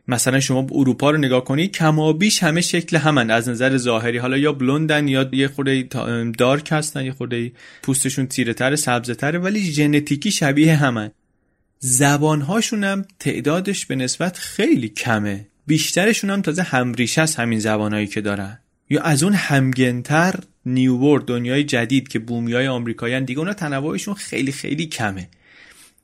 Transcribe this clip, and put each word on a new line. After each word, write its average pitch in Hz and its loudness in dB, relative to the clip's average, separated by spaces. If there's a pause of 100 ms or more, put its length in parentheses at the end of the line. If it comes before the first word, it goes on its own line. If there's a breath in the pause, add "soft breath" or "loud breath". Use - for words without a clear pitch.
مثلاً 127 2
شما 135 0
اروپا 131 4
رو 156 4
نگاه 127 2
کنی، 156 0
کمابیش 156 2
همه 165 2
شکل 170 0
همن 139 2
از 120 2
نظر 127 0
ظاهری، 120 0
حالا 127 -2
یا 147 2
بلوندن 147 0
یا 135 0
یه 135 2
خورده 135 -2
تا-، 117 -4
دارک 135 2
هستن، 151 -4
یه 131 -6
خورده 120 -6 (300 loud breath)
پوستشون 135 -2
تیره 117 -2
تره، 135 0
سبزه 120 -2
تره، 151 -2
ولی 196 -2
ژنتیکی 147 0
شبیه 156 4
همن. 120 0 (680)
زبانهاشون 147 0
هم 196 -2 (140)
تعدادش 151 -2
به 131 -4
نسبت 160 -4
خیلی 196 0
کمه، 104 -2 (200)
بیشترشون 190 2
هم 196 0
تازه 160 0
همریشه 123 0
است 156 -2
همین 117 0
زبانهایی 107 0
که 104 -6
دارن، 101 -6 (340)
یا 147 0
از 147 2
اون 196 4
همگنتر 131 2 (320)
نیو 127 4
ورلد، 135 4
دنیای 123 0
جدید 131 0
که 135 -4
بومیای 117 -2
آمریکایی‌ان، 123 -4
دیگه 123 -6
اونا 190 -4
تنوعشون 165 -6
خیلی 135 -4
خیلی 156 -6
کمه. 101 -6 (760 loud breath)